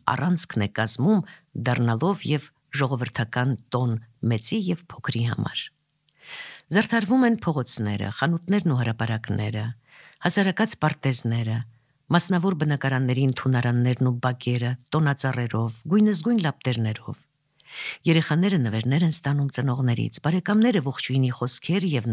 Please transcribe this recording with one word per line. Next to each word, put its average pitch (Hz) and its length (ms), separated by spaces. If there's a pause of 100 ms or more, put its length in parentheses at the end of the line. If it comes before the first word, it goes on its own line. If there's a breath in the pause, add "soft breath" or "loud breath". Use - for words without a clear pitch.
առանցքն 135 540
է 101 80
կազմում, 143 520 (320 loud breath)
դառնալով 120 720
և 147 240 (200)
ժողովրդական 127 840 (100)
տոն 120 360 (180)
մեծի 113 420
և 175 240
փոքրի - 400
համար։ - 440 (1040 loud breath)
Զարդարվում 214 560
են 233 80
փողոցները, 107 800
խանութներն 170 560
ու 131 60
հրապարակները, 110 840 (580 loud breath)
հասարակած 208 580
պարտեզները, 117 800 (520 soft breath)
մասնավոր 175 460
բնակարանների 135 720
ընդունարաններն 123 800
ու 123 80
բակերը, 123 560 (160)
տոնածառերով, 131 920 (100)
գույնզգույն 214 480
լապտերներով։ 117 800 (880 loud breath)
Երեխաները 165 540
նվերներ 120 420
են 160 140
ստանում 143 340
ծնողներից, 123 720
բարեկամները 196 640
ողջույնի 131 480
խոսքեր 175 560
և 120 220